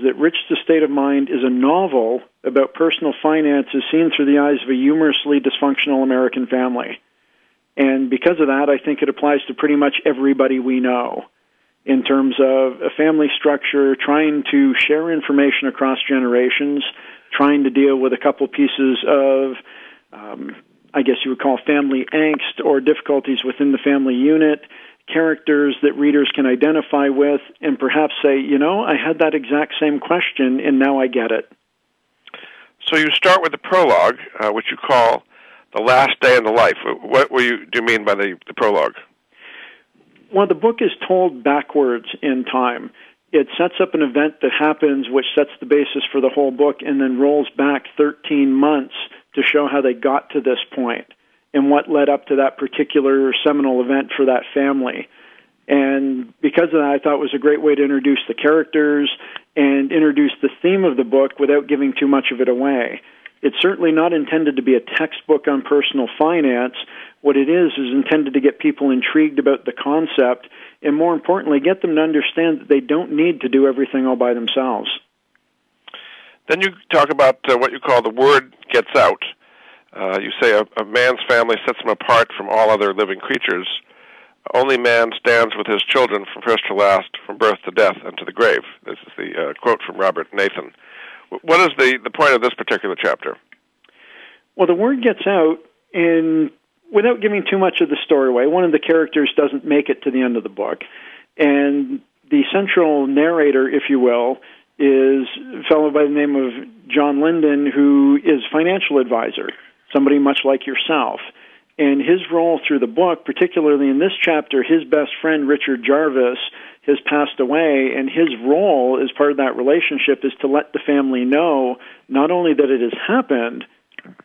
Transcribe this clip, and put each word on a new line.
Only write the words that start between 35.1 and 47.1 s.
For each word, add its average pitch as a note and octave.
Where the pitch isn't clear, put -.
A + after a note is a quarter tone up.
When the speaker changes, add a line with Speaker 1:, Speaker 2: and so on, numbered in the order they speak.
Speaker 2:
The G#2
Last B2+
Day B2+
in A2+
the A2
Life. A2
What, C3
what B2+
you, A#2
do -
you A2+
mean A2+
by G2+
the, G2
the A2+
prologue? F#2
Speaker 1:
Well, G3
the F3
book A3+
is G3+
told F3+
backwards C#3
in B2+
time. B2+
It C#3+
sets F3
up F#3
an D#3+
event D3
that C3
happens, D3
which B2+
sets D3
the C3+
basis C#3
for C#3
the B2+
whole C#3
book, C#3
and C#3
then C3